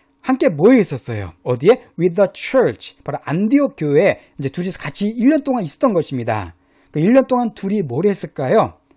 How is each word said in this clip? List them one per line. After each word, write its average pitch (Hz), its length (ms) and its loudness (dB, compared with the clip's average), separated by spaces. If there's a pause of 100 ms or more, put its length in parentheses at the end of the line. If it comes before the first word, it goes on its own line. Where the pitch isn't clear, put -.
(220)
함께 262 280 0
모여 185 300 6
있었어요. 113 540 -4 (100)
어디에? 127 260 2 (280)
With 170 180 0
the 196 180 2
church, - 680 -2
바로 143 200 -8
안디옥 208 540 0
교회에 156 420 2 (200)
이제 135 100 -6
둘이서 180 300 -8
같이 196 280 -6
일 240 220 0
년 302 140 2
동안 247 200 -4
있었던 214 300 -2
것입니다. 113 640 -4 (360)
그 151 80 -4
일 196 140 2
년 262 140 4
동안 240 260 -2
둘이 196 280 -4
뭘 143 260 -4
했을까요? 165 640 -2 (240)